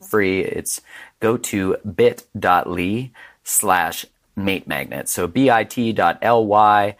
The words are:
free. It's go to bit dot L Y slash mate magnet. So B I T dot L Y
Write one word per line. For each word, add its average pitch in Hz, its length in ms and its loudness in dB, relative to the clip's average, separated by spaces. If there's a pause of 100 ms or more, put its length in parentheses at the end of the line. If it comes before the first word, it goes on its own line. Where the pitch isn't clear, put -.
free. 95 320 0
It's - 400 -6 (400)
go 113 160 0
to 95 440 -2
bit 117 460 0 (120)
dot 90 280 2
L 87 100 -6
Y 104 340 -4 (320)
slash 87 640 -2 (280)
mate 98 320 -4
magnet. 67 440 -8
So 90 160 -4
B 127 240 2
I 113 140 2
T 113 280 -4
dot 90 300 0
L 113 240 2
Y 104 540 4